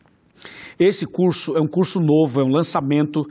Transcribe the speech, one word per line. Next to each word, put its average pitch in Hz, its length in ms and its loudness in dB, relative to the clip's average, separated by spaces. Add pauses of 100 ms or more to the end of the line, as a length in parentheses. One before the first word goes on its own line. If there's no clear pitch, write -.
(800)
Esse 185 280 2
curso 170 500 -2
é 160 40 2
um 156 60 0
curso 180 320 -2
novo, 151 400 2
é 139 60 2
um 131 60 0
lançamento 147 800 0